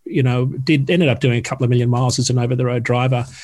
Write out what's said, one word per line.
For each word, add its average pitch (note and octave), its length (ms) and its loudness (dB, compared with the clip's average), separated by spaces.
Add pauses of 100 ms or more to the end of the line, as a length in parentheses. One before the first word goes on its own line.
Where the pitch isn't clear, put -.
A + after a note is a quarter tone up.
you C#3+ 200 0
know, B2+ 240 0
did, C#3 420 0
ended F3 180 4
up - 140 2
doing A#2+ 160 2
a A#2 40 -2
couple B2+ 220 -6
of A#2+ 60 2
million A#2+ 200 2
miles B2 300 0
as B2 100 -2
an B2+ 100 0
over-the-road B2 440 -2
driver B2 420 0 (180)